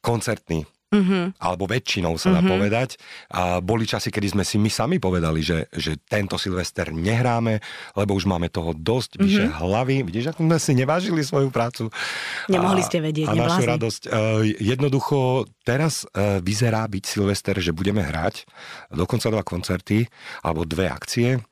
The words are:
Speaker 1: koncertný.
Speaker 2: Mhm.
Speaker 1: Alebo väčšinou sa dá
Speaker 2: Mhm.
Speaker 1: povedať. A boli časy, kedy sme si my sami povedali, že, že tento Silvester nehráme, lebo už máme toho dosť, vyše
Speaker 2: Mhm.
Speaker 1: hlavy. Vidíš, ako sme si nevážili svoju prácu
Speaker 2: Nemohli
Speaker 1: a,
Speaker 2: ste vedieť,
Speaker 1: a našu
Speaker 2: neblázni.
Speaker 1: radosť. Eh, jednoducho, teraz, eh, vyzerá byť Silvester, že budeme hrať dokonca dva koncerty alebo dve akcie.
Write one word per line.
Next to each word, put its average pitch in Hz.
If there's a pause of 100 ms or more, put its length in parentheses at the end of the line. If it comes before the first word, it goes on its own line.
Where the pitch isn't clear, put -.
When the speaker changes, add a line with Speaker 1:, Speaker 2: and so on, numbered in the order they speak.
Speaker 1:
koncertný. 104 (220)
Speaker 2:
Mhm. 190
Speaker 1:
Alebo 90
väčšinou 90
sa 185
dá 87
Speaker 2:
Mhm. 90
Speaker 1:
povedať. 104 (320)
A 90
boli 113
časy, 110
kedy 101
sme 101
si 90
my 104
sami 120
povedali, 85
že, 80
že 76
tento 101
Silvester 90
nehráme, 113 (320)
lebo 101
už 98
máme 87
toho 82
dosť, 107
vyše 196
Speaker 2:
Mhm. 78
Speaker 1:
hlavy. 107
Vidíš, 117
ako -
sme 165
si 151
nevážili 160
svoju 139
prácu 117 (560)
Speaker 2:
Nemohli 185
Speaker 1:
a, 180
Speaker 2:
ste 175
vedieť, 156
Speaker 1:
a 107
našu 120
Speaker 2:
neblázni. 117
Speaker 1:
radosť. 113
Eh, - (520)
jednoducho, 135 (420)
teraz, 139
eh, 98
vyzerá 110
byť 98
Silvester, 101
že 87
budeme 95
hrať 80 (400)
dokonca 95
dva 107
koncerty 92 (320)
alebo 82
dve 80
akcie. 120 (160)